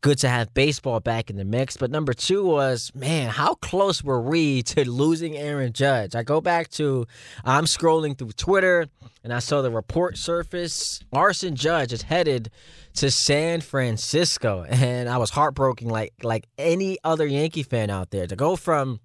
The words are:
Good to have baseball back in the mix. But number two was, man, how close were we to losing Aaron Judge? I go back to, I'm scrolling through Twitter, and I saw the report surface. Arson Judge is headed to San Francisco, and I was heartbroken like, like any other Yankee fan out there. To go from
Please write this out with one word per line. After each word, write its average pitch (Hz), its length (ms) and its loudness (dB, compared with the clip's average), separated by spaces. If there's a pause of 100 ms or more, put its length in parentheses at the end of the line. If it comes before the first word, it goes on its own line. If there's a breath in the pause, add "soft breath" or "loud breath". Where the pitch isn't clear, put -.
Good 139 160 2
to 131 100 0
have 120 240 -2
baseball 135 460 0
back 113 320 -2
in 101 60 -8
the 98 80 -6
mix. 120 320 -2
But 123 160 -2
number 151 200 -2
two 196 320 0
was, 139 480 2
man, 135 380 -2
how 127 240 2
close 196 480 0
were 135 180 0
we 139 440 2
to 131 260 0
losing 156 460 0
Aaron 143 360 -4
Judge? 123 440 0
I 117 80 -2
go 147 160 2
back 170 300 0
to, 135 360 0 (380 loud breath)
I'm 143 220 4
scrolling 160 520 2
through 113 140 -10
Twitter, 180 560 4 (340 loud breath)
and 117 100 -8
I 120 60 -2
saw 139 240 0
the 127 80 0
report 160 480 -2
surface. 170 800 -6 (140)
Arson 170 420 2
Judge 139 380 0
is 113 100 -6
headed 143 480 0 (440 loud breath)
to 135 180 2
San 160 480 2
Francisco, 120 1080 -2
and 123 400 0
I 123 100 -2
was 113 120 0
heartbroken 139 580 0
like, 110 260 -4 (100)
like 113 240 -2 (100)
any 180 460 0
other 160 200 2
Yankee 151 380 -2
fan 113 260 -2
out 95 220 -4
there. 92 160 -4
To 92 80 -8
go 156 220 0
from 135 480 -2